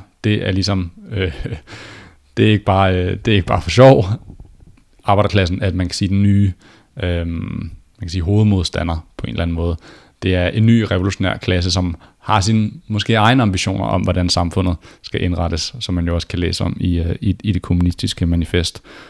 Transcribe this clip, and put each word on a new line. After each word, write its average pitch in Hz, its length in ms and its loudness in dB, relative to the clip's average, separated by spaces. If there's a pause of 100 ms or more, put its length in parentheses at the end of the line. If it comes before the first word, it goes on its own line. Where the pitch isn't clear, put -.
(240)
det 104 240 0
er 98 40 0
ligesom, 95 380 -2 (200)
øh, 95 220 -2 (520)
<laughs> - 520 -20
det 110 120 4
er 107 40 4
ikke 101 120 0
bare, 95 300 2
øh, 90 300 -2
det 117 80 0
er 104 40 4
ikke 92 100 0
bare 101 160 0
for - 80 -6
sjov. 131 360 8 (1000)
Arbejderklassen 98 580 0
er, 101 40 0
at 90 80 -2
man 92 120 -2
kan 85 80 -8
sige, 101 140 -2
den 98 140 2
nye, 101 300 4 (500)
øhm, 87 280 -2 (680)
man - 20 -20
kan 82 100 -10
sige, 87 120 -4
hovedmodstander 85 840 0 (100)
på - 100 -8
en - 40 -8
eller 85 120 -4
anden 85 120 -2
måde. 85 220 -2 (460)
Det 92 120 0
er 90 140 0
en 110 180 2
ny 113 140 6 (100)
revolutionær 95 460 0
klasse, 90 340 0
som 90 260 -2 (220)
har 104 220 0
sine 107 300 2 (180)
måske 107 260 -2
egne 117 280 4
ambitioner 98 420 0
om, 92 180 0
hvordan 90 260 0
samfundet 90 480 0 (260)
skal - 200 -6
indrettes, 85 580 -2
som 95 140 -4
man 85 120 -2
jo 85 80 -2
også 85 120 -4
kan 87 120 -6
læse 85 260 -2
om - 160 -4
i, 87 180 0
øh, 85 220 -2
i, 95 220 -2
i 104 100 -2
det 87 100 -2
kommunistiske 87 640 -2
manifest 85 560 -2 (280)